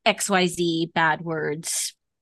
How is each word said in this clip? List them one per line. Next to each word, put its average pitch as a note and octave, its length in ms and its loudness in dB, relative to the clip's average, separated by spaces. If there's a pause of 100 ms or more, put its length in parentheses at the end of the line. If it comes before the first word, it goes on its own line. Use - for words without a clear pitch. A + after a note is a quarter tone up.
X G#3 240 0
Y F#3 160 4
Z, E3+ 480 0
bad D#3+ 280 2
words, D#3+ 760 -4 (260)